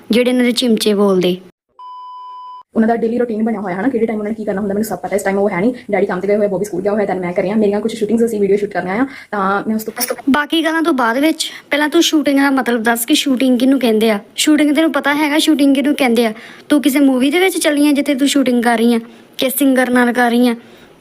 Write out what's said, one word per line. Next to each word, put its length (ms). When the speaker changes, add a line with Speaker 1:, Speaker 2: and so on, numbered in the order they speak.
Speaker 1:
ਜਿਹੜੇ 200
ਇਹਨਾਂ 140
ਦੇ 80
ਚਿਮਚੇ 420
ਬੋਲਦੇ। 420
Speaker 2:
ਉਹਨਾਂ 140
ਦਾ 40
ਡੇਲੀ 180
ਰੂਟੀਨ 260
ਬਣਿਆ 160
ਹੋਇਆ 160
ਹੈ 60
ਨਾ, 60
ਕਿਹੜੇ 180
ਟਾਈਮ 120
ਉਹਨਾਂ 120
ਨੇ 40
ਕੀ 100
ਕਰਨਾ 160
ਹੁੰਦਾ, 140
ਮੈਨੂੰ 100
ਸਭ 140
ਪਤਾ। 180
ਇਸ 60
ਟਾਈਮ 160
ਉਹ 120
ਹੈ 100
ਨਹੀਂ, 140
ਡੈਡੀ 160
ਕੰਮ 140
ਤੇ 80
ਗਏ 80
ਹੋਏ, 100
ਬੋਬੀ 180
ਸਕੂਲ 180
ਗਿਆ 100
ਹੋਇਆ, 120
then 160
ਮੈਂ 120
ਘਰੇ 180
ਹਾਂ। 60
ਮੇਰੀਆਂ 240
ਕੁਛ 160
ਸ਼ੂਟਿੰਗਸ 280
ਅਸੀਂ 160
ਵੀਡੀਓ 160
ਸ਼ੂਟ 140
ਕਰਨਾ 320
ਆ, 40
ਤਾਂ 360
ਮੈਂ 100
ਉਸ 80
ਤੋਂ 80
Speaker 1:
ਬਾਕੀ 340
ਗੱਲਾਂ 180
ਤੋਂ 100
ਬਾਅਦ 260
ਵਿੱਚ, 320
ਪਹਿਲਾਂ 180
ਤੂੰ 140
ਸ਼ੂਟਿੰਗ 360
ਦਾ 120
ਮਤਲਬ 320
ਦੱਸ 240
ਕਿ 80
ਸ਼ੂਟਿੰਗ 440
ਕਿਹਨੂੰ 220
ਕਹਿੰਦੇ 300
ਆ? 80
ਸ਼ੂਟਿੰਗ 400
ਤੈਨੂੰ 160
ਪਤਾ 220
ਹੈਗਾ 240
ਸ਼ੂਟਿੰਗ 360
ਕਿਹਨੂੰ 200
ਕਹਿੰਦੇ 320
ਆ? 60
ਤੂੰ 140
ਕਿਸੇ 180
ਮੂਵੀ 300
ਦੇ 80
ਵਿੱਚ 200
ਚੱਲੀ 300
ਆ 40
ਜਿੱਥੇ 220
ਤੂੰ 140
ਸ਼ੂਟਿੰਗ 340
ਕਰ 160
ਰਹੀ 160
ਆ, 60
ਕਿ 120
ਸਿੰਗਰ 400
ਨਾਲ 220
ਕਰ 180
ਰਹੀ 180
ਆ? 60